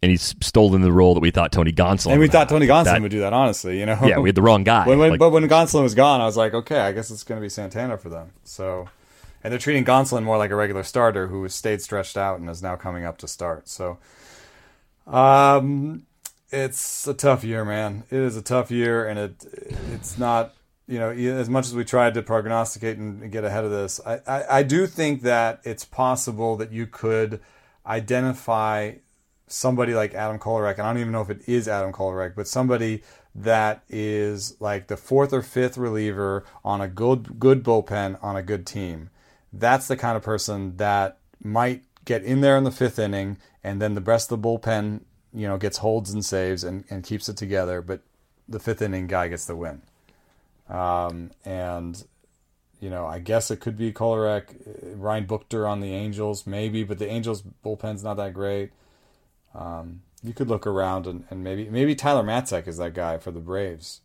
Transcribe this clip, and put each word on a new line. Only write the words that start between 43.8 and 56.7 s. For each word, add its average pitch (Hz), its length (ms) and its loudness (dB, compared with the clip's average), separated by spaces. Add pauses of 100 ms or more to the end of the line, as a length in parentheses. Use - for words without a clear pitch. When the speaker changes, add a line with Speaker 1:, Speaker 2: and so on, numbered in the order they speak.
Speaker 2:
then 107 120 -2
the 101 80 -6
rest 113 300 0
of 110 100 -6
the 110 60 -2
bullpen, 107 540 -4 (320)
you 107 140 -8
know, 98 100 -4
gets 101 200 -4
holds 107 340 -2
and 104 140 -6
saves 92 380 -4
and, 92 260 -10
and 95 140 -10
keeps 104 260 -8
it 104 80 -10
together, 92 440 -4
but 90 200 -10 (480)
the 110 100 -10
fifth 110 220 -6
inning 95 260 -4
guy 90 220 -2
gets 85 160 -10
the 85 100 -10
win. 80 260 -12 (840)
Um, 87 640 -4 (140)
and, 90 580 -10 (760)
you 98 100 -12
know, 90 160 -8
I 82 140 -10
guess 110 320 -2
it 110 100 -8
could 117 160 -8
be 113 160 -4
Kolarek, 110 560 -2 (180)
uh, - 280 -18
Ryan 107 320 -4
Buchter 107 420 -6
on 104 100 -4
the 98 140 -8
Angels, 104 520 -6
maybe, 107 380 -6